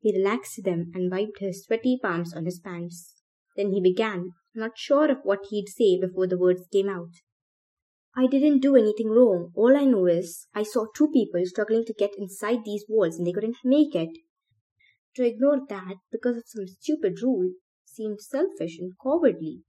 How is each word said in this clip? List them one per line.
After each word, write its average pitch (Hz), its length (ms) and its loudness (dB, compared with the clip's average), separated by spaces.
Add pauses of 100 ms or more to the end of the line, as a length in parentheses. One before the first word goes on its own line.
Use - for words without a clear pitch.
He 208 160 0
relaxed 196 460 -4
them 175 320 -4
and 185 160 -4
wiped 208 280 -6
his 190 260 -8
sweaty 247 360 -2
palms 170 340 -4
on 160 100 -8
his 175 160 -8
pants. 175 600 -16 (340)
Then 202 160 -2
he 190 80 -2
began, 185 520 0 (220)
not 226 220 -8
sure 294 340 2
of 269 140 -2
what 196 260 0
he'd 208 180 -4
say 190 300 4
before 185 280 -2
the 180 120 -2
words 180 320 2
came 196 180 0
out. 170 260 -10 (1000)
"I 254 120 2
didn't 277 340 4
do 269 160 4
anything 220 320 4
wrong. 208 460 4
All 247 220 6
I 285 80 2
know 214 220 4
is 175 480 -2
I 208 80 -4
saw 220 240 -4
two 302 240 0
people 196 360 0
struggling 220 400 -2
to 220 80 -8
get 202 240 -2
inside 208 460 -6
these 208 240 -8
walls 190 300 0
and 170 80 -2
they 175 60 -2
couldn't 220 320 -2
make 285 300 4
it." 165 240 -4 (1000)
To 254 100 0
ignore 254 420 2
that 190 280 -12 (140)
because 240 260 -4
of 233 100 -14
some 202 200 -12
stupid 190 560 -6
rule 185 320 -2 (300)
seemed 214 360 -10
selfish 170 580 -6
and 180 240 -12
cowardly. 214 680 -2